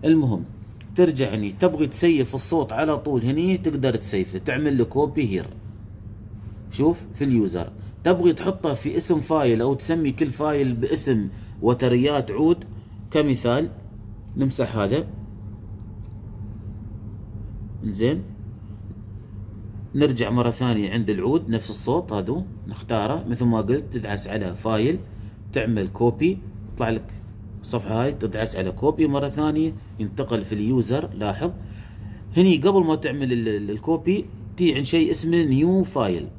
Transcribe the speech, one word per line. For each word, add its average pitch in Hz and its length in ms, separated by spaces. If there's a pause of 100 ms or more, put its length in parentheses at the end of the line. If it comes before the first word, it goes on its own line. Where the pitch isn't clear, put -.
المهم، 135 400 (520)
ترجع 135 380
هني، 104 180
تبغي 151 340
تسيف 143 480
الصوت 135 380
على 147 260
طول 131 240
هني، 170 360
تقدر 139 360
تسيفه، 98 440
تعمل 139 400
له 117 60
كوبي 139 440
هير. 92 180 (1300)
شوف 160 240 (180)
في 143 100
اليوزر، 98 480 (320)
تبغي 175 280
تحطه 170 420
في - 220
اسم 165 240
فايل 131 400
أو 131 140
تسمي 160 380
كل 143 180
فايل 143 420
باسم 120 560 (340)
وتريات 123 680
عود، 151 340 (460)
كمثال 147 580 (680)
نمسح 131 400
هذا. 110 300 (2750)
زين، 110 380 (1700)
نرجع 127 360
مرة 120 200
ثانية 110 400
عند 107 200
العود، 107 400
نفس 113 200
الصوت 131 420
هذا 110 320 (240)
نختاره، 113 600
مثل 120 160
ما 117 160
قلت، 123 320
تدعس 104 360
على 95 260
فايل، 113 440 (540)
تعمل 110 360
كوبي، 147 500 (360)
يطلع 113 160
لك 113 140 (560)
الصفحة 113 440
هاي، 139 80
تدعس 107 440
على 92 140
كوبي 143 360
مرة 139 220
ثانية، 156 440 (280)
ينتقل 107 440
في 101 100
اليوزر. 120 600
لاحظ 104 380 (840)
هني 180 200
قبل 185 280
ما 156 100
تعمل 139 380
ال-، 113 160
ال-، 104 220
الكوبي، 165 540 (320)
تي 165 180
عند 139 100
شيء 165 260
اسمه 165 340
نيو 165 400
فايل. 92 440 (100)